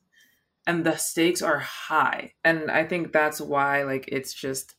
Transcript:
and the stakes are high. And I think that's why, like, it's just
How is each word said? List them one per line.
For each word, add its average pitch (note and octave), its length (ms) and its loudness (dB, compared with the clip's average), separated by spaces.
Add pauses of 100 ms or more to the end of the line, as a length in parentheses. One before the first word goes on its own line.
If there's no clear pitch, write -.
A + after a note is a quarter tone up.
(680)
and E3+ 180 0
the D#3+ 120 2
stakes F3 460 0
are D#3 160 2
high. - 840 -2
And D#3+ 280 2
I D#3+ 140 2
think E3 280 -4
that's D3+ 280 2
why, C#3+ 440 2
like, C3+ 240 -4
it's C3+ 260 -4
just - 440 -6